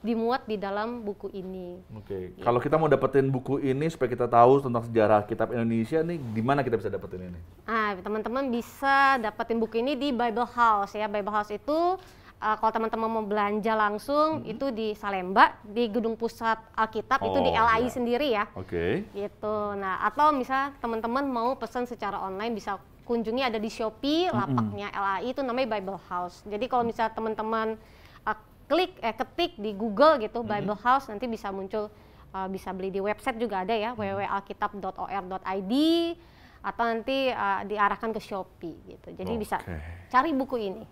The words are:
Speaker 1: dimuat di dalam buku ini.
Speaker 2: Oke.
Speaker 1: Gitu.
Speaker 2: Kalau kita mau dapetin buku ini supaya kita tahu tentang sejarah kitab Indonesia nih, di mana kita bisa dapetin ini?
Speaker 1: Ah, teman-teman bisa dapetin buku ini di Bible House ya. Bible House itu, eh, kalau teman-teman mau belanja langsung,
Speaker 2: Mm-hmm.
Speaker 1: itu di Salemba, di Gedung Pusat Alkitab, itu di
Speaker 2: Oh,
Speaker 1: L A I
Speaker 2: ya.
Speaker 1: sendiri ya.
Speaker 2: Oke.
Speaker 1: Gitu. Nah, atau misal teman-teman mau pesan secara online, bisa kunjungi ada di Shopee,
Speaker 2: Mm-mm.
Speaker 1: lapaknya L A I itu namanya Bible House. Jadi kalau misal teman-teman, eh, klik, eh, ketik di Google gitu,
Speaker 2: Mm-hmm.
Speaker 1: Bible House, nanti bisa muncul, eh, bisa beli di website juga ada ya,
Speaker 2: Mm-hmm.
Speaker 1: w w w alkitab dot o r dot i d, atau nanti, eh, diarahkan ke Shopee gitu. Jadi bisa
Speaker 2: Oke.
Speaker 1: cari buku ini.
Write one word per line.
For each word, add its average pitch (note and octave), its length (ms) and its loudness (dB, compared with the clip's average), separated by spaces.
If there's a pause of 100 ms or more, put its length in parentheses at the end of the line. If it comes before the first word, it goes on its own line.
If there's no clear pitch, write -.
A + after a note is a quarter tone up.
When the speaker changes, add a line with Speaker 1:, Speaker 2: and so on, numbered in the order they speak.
Speaker 1:
dimuat A#3 400 0
di G#3+ 160 -4
dalam G#3 400 -4
buku G#3 320 -8
ini. F#3 480 -10 (160)
Speaker 2:
Oke. F#2+ 400 -8
Speaker 1:
Gitu. - 80 -14
Speaker 2:
Kalau A#2+ 160 4
kita C#3+ 160 2
mau D#3 160 6
dapetin C3+ 380 4
buku C3+ 320 0
ini C#3 260 2
supaya B2+ 240 0
kita A#2+ 160 0
tahu A#2+ 320 10
tentang A#2+ 240 0
sejarah G#2+ 400 6
kitab A2+ 320 -2
Indonesia A2+ 480 2
nih, E3+ 160 -4
di A2+ 240 -4
mana C#3 160 4
kita A#2+ 160 2
bisa G#2 160 -2
dapetin F#2 400 -8
ini? F2 80 -12 (240)
Speaker 1:
Ah, G#3+ 320 0
teman-teman G#3+ 560 -2
bisa C4+ 640 4
dapetin A3+ 480 -2
buku A3+ 160 -2
ini C4+ 160 0
di C#4 160 -2
Bible A#3+ 320 0
House A3+ 480 2
ya. G#3+ 160 -4
Bible G#3 240 -2
House G#3 240 -2
itu, E4 400 0 (400)
eh, G#3+ 240 0
kalau A3 160 2
teman-teman A3 320 -2
mau A3+ 160 -2
belanja G#3 560 0
langsung, C#4+ 640 2
Speaker 2:
Mm-hmm. A3 80 -8
Speaker 1:
itu B3+ 140 -4 (100)
di A3 160 -2
Salemba, G3+ 720 2
di A3 240 -2
Gedung A3 320 -2
Pusat A3+ 560 -4
Alkitab, A3 480 0
itu G3 160 2
di F3 160 4
Speaker 2:
Oh, A3+ 80 4
Speaker 1:
L A#3 80 6
A A3+ 80 4
I B3 80 2
Speaker 2:
ya. A#3 80 -4
Speaker 1:
sendiri B3 320 0
ya. G#3+ 160 2 (160)
Speaker 2:
Oke. G2 560 0
Speaker 1:
Gitu. G#3 400 -6 (240)
Nah, F#3+ 240 -4
atau D4 320 4
misal C4+ 480 -2
teman-teman A#3 400 -2
mau B3+ 320 0
pesan B3 320 -6
secara G#3 320 -6
online, F#3+ 320 -6
bisa G3+ 240 -6 (320)
kunjungi A#3 320 -2
ada B3 160 0
di A3 160 -4
Shopee, C#4+ 560 -2
Speaker 2:
Mm-mm. D#4+ 80 -2
Speaker 1:
lapaknya G3 560 0
L G3+ 160 -4
A G3 160 0
I B3 80 -4
itu C4 80 -6
namanya A#3+ 400 -2
Bible F#3+ 200 -8 (120)
House. F3+ 320 -6
Jadi G#3 240 -6
kalau A#3+ 160 2
misal A3+ 320 -2
teman-teman, A3 640 -2 (480)
eh, G#3+ 120 -4 (240)
klik, F4 400 0
eh, A3+ 80 -2
ketik E4 480 -4
di G#3 160 -4
Google A#3 480 4
gitu, A3 160 -4
Speaker 2:
Mm-hmm. A3 160 -6
Speaker 1:
Bible G3+ 240 -4
House, C4+ 320 2
nanti G#3 160 -6
bisa G#3 240 -6
muncul, G3 400 -6 (400)
eh, F#3+ 160 -6
bisa F#3+ 240 -8
beli F#3 240 -6
di G3 80 -2
website G#3 320 -2
juga G3+ 320 -2
ada A#3 80 2
ya, G#3+ 160 -2
Speaker 2:
Mm-hmm. G3+ 240 -4
Speaker 1:
w - 0 -
w G3+ 80 -2
w - 80 -4
alkitab G3+ 480 -4
dot F#3+ 160 -8
o F#3+ 160 -8
r F#3+ 160 -6
dot F#3 160 -8
i F#3+ 160 -4
d, G3 140 -2 (880)
atau A#3 240 -2
nanti, C4 400 -2
eh, G3+ 400 0
diarahkan G#3 480 0
ke G#3 80 -8
Shopee - 640 -10
gitu. - 320 -18
Jadi F#3+ 160 -4
bisa G#3+ 240 -4
Speaker 2:
Oke. E2 480 -10
Speaker 1:
cari C#4 240 2
buku C4 320 -2
ini. G3+ 280 -6